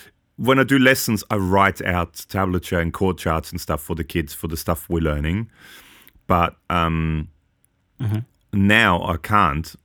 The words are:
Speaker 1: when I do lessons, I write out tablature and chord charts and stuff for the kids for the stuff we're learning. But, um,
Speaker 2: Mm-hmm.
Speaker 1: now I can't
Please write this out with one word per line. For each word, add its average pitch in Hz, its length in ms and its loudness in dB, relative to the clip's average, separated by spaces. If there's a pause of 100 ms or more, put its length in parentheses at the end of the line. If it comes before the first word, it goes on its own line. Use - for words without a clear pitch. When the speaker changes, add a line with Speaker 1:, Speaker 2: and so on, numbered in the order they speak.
(360)
Speaker 1:
when 131 240 2
I 131 40 6
do 131 160 2
lessons, 123 500 2
I 110 60 -2
write 98 460 2
out 90 320 -2
tablature 92 680 -2
and 82 120 -2
chord 92 240 -2
charts 80 340 -4
and 82 80 -8
stuff 80 220 -6
for 85 140 -8
the 82 80 -4
kids - 300 -6
for - 140 -10
the 80 100 -6
stuff - 320 -4
we're 85 120 -2
learning. 80 480 -2 (760)
But, 87 280 2 (140)
um, 80 600 -2 (720)
Speaker 2:
Mm-hmm. 110 200 -4 (340)
Speaker 1:
now 101 500 4
I 85 140 -4
can't 82 680 0